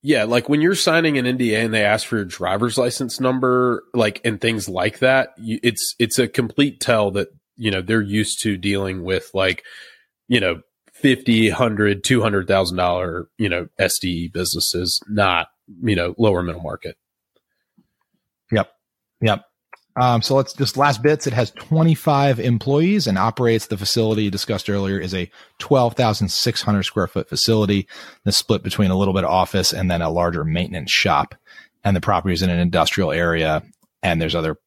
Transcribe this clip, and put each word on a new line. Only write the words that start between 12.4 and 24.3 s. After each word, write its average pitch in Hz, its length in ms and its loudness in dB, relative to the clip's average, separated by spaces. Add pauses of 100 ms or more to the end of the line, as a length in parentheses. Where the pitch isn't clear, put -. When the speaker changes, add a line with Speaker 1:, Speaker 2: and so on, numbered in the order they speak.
Speaker 1:
thousand 92 300 0
dollar 90 600 -2
businesses, 87 1700 -4
not, 95 400 0 (340)
you 107 140 2
know, 87 220 -2
lower 101 240 2
middle 85 180 -6
market. - 360 -10 (1600)
Speaker 2:
Yep. 107 180 0 (520)
Yep. 104 200 0 (540)
Um, 120 260 2
so 135 120 0
let's 135 200 2
just 131 220 -4
last 131 280 2
bits. 147 240 2
It 120 60 -4
has 117 180 0
twenty-five 147 880 2
employees 143 680 2
and 98 100 0
operates 113 520 2
the 107 80 -4
facility 107 520 0
discussed 98 400 -4